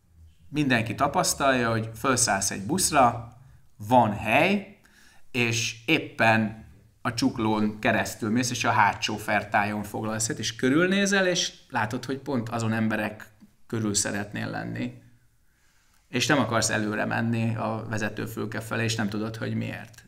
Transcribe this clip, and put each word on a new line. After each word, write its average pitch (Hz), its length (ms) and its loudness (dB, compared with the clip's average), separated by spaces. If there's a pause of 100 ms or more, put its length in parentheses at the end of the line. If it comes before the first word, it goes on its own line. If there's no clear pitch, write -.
(500)
Mindenki 127 460 0
tapasztalja, 135 760 2
hogy 113 240 0
felszállsz 110 560 0
egy 98 140 -6
buszra, 135 720 2 (500)
van 113 300 4
hely, 160 600 2 (540)
és 117 440 0 (100)
éppen 113 800 2 (360)
a 123 120 -2
csuklón 107 680 0
keresztül 95 500 0
mész, 120 200 0
és 127 140 -4
a 117 80 2
hátsó 107 460 2
fertájon 104 680 0
foglalsz 110 440 -4
helyet, 147 140 -6
és - 140 -6
körülnézel, 185 720 2
és 175 260 0 (160)
látod, 120 360 -4
hogy 135 120 -4
pont 120 320 -4
azon 113 240 0
emberek 107 540 -2 (400)
körül 107 260 -2
szeretnél 104 560 -4
lenni. 117 560 -8 (1040)
És 123 160 -2
nem 147 140 4
akarsz 113 300 2
előre 107 360 0
menni 113 500 0
a 110 340 -4
vezetőfülke 110 720 -4
felé, 113 240 -4
és 113 120 0
nem 107 140 0
tudod, 110 260 -4
hogy 113 200 -4
miért. 104 520 -8